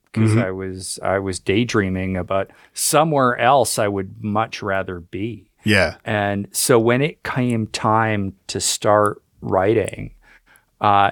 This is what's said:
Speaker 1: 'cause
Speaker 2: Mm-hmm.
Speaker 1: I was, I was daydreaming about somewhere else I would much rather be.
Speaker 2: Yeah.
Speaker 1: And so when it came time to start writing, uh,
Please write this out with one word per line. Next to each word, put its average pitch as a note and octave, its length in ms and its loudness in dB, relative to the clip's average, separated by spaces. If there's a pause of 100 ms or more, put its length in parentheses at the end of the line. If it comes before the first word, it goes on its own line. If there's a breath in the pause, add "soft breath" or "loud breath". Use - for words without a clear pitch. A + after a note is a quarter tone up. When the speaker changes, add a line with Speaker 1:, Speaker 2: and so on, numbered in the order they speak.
(140)
Speaker 1:
'cause A2 160 2
Speaker 2:
Mm-hmm. G#2+ 100 2
Speaker 1:
I F#2+ 100 -2
was, F#2+ 520 -8
I F#2+ 160 0
was F#2+ 200 -4
daydreaming F#2+ 760 0
about F#2+ 340 -4 (220 soft breath)
somewhere C#3+ 680 2
else B2 400 4
I A2 100 0
would G2+ 360 -6
much G#2+ 380 -4
rather F#2+ 380 -6
be. F#2+ 500 -10 (120)
Speaker 2:
Yeah. F#2+ 340 2 (100)
Speaker 1:
And G2+ 460 -2
so - 260 4
when A#2 240 2
it D#3 200 -6
came A#2+ 440 -2
time G#2+ 680 0 (140)
to - 140 -6
start G#2 640 2 (200)
writing, G2+ 720 -2 (680 soft breath)
uh, G2+ 320 4